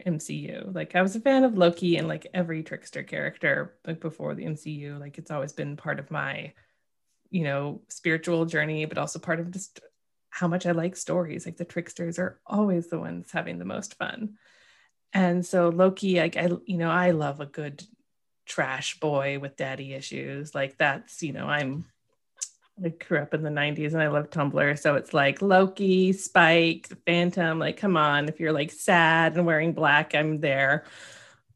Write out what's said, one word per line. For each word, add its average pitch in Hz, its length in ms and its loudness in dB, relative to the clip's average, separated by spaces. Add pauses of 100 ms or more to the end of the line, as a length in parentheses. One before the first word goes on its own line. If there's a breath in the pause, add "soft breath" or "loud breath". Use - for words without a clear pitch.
M 165 140 0
C - 160 -10
U. - 360 -10
Like, 160 240 -6
I 180 60 4
was 190 140 2
a 226 40 -4
fan 262 240 6
of 233 140 4
Loki 170 400 4
and, 160 100 -2
like, 156 280 -6
every 165 260 -4
trickster - 400 -12
character, 143 720 -4 (100)
like, 165 160 -8
before 151 360 -6
the - 100 -10
M 156 100 -6
C 151 140 -12
U. 143 300 -10
Like, 143 180 -16
it's 160 140 -14
always 143 220 -6
been 147 220 -8
part 147 220 -6
of 143 140 -12
my, 143 420 -8 (760)
you 180 140 0
know, 139 420 -4
spiritual 165 580 0
journey, 156 400 -2
but - 140 -6
also 151 180 -4
part 165 220 -4
of 170 100 -6
just 185 300 -12 (500)
how - 180 -2
much 180 200 -2
I 175 60 2
like 170 220 -2
stories. 165 520 -4
Like, 165 100 -12
the 175 80 -8
tricksters 170 540 -8
are 180 260 -6
always 196 440 0
the 160 100 -4
ones - 320 -10
having - 260 -6
the - 80 -8
most - 300 -8
fun. - 400 -8 (800 soft breath)
And 180 300 2
so 175 260 2
Loki, 185 500 4
like, 165 180 0
I, 170 140 2 (160)
you 185 100 -2
know, 165 140 0
I 180 180 4
love 147 300 2
a 143 80 -10
good 143 360 -10 (640)
trash 135 540 -4
boy 139 400 0
with 139 160 -10
daddy 135 380 -8
issues. 139 640 -10
Like, 139 220 -4
that's, - 460 -2
you 147 100 -4
know, 127 140 -8
I'm, 147 380 -2 (1000)
I 170 60 0
grew 165 300 -2
up 147 140 -6
in 156 100 -2
the 151 60 -4
nineties 147 440 -2
and 160 100 2
I 151 60 2
love 147 200 -2
Tumblr. 143 500 0
So 151 160 2
it's - 180 -4
like 139 280 2
Loki, 190 720 4
Spike, 170 760 4
the - 160 -16
Phantom, 175 540 2
like, 160 180 -2
come 196 200 2
on, 147 300 4
if 156 120 -6
you're, 160 140 0
like, 151 180 -2
sad 165 680 4
and 175 80 4
wearing 165 280 2
black, 151 420 2
I'm 156 260 0
there. 139 420 2 (720 loud breath)